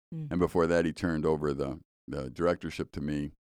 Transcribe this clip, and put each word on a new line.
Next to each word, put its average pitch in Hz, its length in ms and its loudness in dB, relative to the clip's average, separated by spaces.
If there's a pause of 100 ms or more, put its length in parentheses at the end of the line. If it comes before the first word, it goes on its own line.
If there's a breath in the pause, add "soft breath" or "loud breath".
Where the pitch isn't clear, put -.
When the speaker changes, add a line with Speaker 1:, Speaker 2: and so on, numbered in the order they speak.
(140)
Speaker 1:
Mm. 156 180 -8
Speaker 2:
And 87 80 0
before 85 280 4
that, 85 180 4
he 78 80 0
turned 80 320 0
over 76 280 2
the, 69 260 -4 (280)
the 67 240 -6
directorship 82 640 -2
to - 80 -8
me. 73 300 -2 (180)